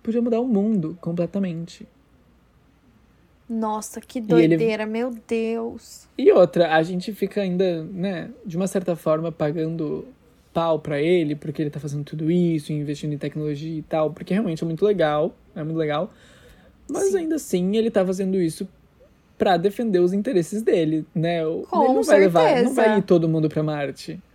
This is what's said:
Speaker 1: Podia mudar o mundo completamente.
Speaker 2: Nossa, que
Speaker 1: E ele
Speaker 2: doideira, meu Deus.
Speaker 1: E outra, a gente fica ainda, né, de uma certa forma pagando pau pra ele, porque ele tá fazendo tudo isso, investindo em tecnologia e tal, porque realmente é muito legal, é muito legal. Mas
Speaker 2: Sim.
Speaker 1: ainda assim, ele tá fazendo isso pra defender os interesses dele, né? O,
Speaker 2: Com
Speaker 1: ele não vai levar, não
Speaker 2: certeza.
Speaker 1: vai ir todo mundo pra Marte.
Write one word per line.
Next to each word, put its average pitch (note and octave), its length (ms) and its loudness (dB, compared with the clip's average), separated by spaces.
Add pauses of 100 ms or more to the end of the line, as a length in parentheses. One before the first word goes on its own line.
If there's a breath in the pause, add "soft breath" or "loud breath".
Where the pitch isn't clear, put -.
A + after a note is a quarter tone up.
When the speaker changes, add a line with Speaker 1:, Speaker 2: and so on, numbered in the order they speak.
Speaker 1:
Podia A3+ 200 -2
mudar A#3 180 0
o B3 80 -2
mundo G3 540 0
completamente. E3+ 840 -6 (1600)
Speaker 2:
Nossa, A3 520 -6
que - 180 -10
Speaker 1:
E - 20 -6
ele A3 60 -10 (300)
Speaker 2:
doideira, G#3 280 0
meu A#3 280 -4 (140)
Deus. A3+ 800 -6 (100)
Speaker 1:
E D4 140 6
outra, F3 420 6
a D#3+ 80 6
gente F3+ 320 -4
fica G3 280 -4
ainda, F3+ 420 0
né, F#3 460 -8 (160)
de F3 100 -10
uma F#3+ 120 -2
certa F#3 280 -2
forma D#3+ 360 -2
pagando D#3 760 -4 (460)
pau E3 260 0
pra D3 220 -4
ele, D#3+ 340 2
porque D3 260 -8
ele D3+ 80 -2
tá D3 100 -10
fazendo C#3+ 240 -8
tudo D#3 280 -4
isso, E3+ 400 0
investindo D3 420 -6
em D3 40 -6
tecnologia D3+ 600 -6
e D3+ 40 -8
tal, D#3 300 0
porque - 220 -8
realmente F3+ 300 -2
é - 20 -2
muito E3 200 0
legal, E3+ 500 2 (200)
é D#3+ 80 -8
muito D#3+ 140 -6
legal. D#3 340 -2 (800 soft breath)
Mas G4 200 0
Speaker 2:
Sim. G4 100 0
Speaker 1:
ainda D#4+ 160 -2
assim, F#3+ 400 -2
ele A3+ 160 2
tá G3+ 140 2
fazendo F#3+ 360 -2
isso E3+ 260 -4 (680)
pra G3 200 4
defender G3+ 420 0
os F3+ 140 4
interesses G3+ 480 -2
dele, D#3+ 520 2
né? E3 320 0
O, E3 180 -4
Speaker 2:
Com - 220 0
Speaker 1:
ele - 100 4
não - 80 2
vai G3 160 6
levar, F#3+ 240 6
não - 120 6
Speaker 2:
certeza. B3 200 2
Speaker 1:
vai A3 240 4
ir - 20 2
todo E3+ 260 4
mundo D#3+ 220 0
pra D#3 140 -2
Marte. D3+ 560 -6 (160)